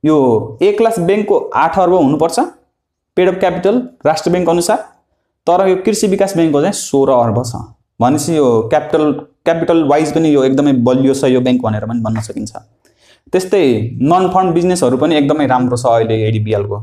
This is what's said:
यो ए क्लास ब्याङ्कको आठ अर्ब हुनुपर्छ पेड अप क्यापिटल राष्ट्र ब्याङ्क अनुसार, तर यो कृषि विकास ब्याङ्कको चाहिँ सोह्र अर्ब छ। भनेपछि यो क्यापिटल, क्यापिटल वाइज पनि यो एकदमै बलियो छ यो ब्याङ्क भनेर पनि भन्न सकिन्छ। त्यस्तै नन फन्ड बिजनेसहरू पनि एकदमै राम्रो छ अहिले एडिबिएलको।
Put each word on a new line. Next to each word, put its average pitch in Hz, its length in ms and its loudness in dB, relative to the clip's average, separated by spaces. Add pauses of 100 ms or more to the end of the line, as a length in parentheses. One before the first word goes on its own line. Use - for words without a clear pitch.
यो 156 120 4 (440)
ए 202 100 2
क्लास 226 280 0
ब्याङ्कको 196 380 0 (180)
आठ 165 240 0
अर्ब 180 140 2
हुनुपर्छ 160 460 0 (760)
पेड 185 140 2
अप 185 100 -4
क्यापिटल 180 500 0 (160)
राष्ट्र 156 240 0
ब्याङ्क 175 200 0
अनुसार, 175 280 0 (720)
तर 180 200 2
यो 185 80 2
कृषि 208 320 -2
विकास 190 260 0
ब्याङ्कको 160 280 0
चाहिँ 196 120 -2
सोह्र 135 380 0
अर्ब 117 320 0
छ। 117 120 -8 (460)
भनेपछि 147 360 0
यो 120 320 2
क्यापिटल, 151 420 0 (340)
क्यापिटल 170 380 0
वाइज 147 320 0
पनि 160 180 2
यो 135 100 2
एकदमै 139 300 2
बलियो 131 400 2
छ 135 100 -2
यो 127 180 2
ब्याङ्क 127 200 0
भनेर 107 240 -4
पनि 117 140 -6
भन्न 110 220 -4
सकिन्छ। - 320 -10 (760)
त्यस्तै 185 320 0 (380)
नन 180 320 2
फन्ड 185 200 2
बिजनेसहरू 170 440 0
पनि 156 180 0
एकदमै 147 320 0
राम्रो 123 300 0
छ 123 80 -6
अहिले 113 300 2 (120)
एडिबिएलको। 104 560 -2